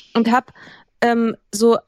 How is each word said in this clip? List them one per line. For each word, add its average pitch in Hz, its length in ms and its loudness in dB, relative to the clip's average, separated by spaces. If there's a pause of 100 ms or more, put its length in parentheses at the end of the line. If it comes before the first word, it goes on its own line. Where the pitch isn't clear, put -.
(140)
und 226 180 0
hab, 254 220 -2 (480)
ähm, 233 340 0 (160)
so 226 260 2 (100)